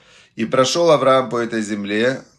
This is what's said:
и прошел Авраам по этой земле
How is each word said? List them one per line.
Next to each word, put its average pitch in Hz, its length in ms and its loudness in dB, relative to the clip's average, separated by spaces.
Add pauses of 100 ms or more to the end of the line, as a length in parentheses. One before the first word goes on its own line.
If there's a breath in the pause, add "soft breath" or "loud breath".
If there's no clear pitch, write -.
(360 soft breath)
и 113 80 -6
прошел 131 480 2
Авраам 131 380 2
по 120 80 -4
этой 117 240 -4
земле 107 640 -4 (160)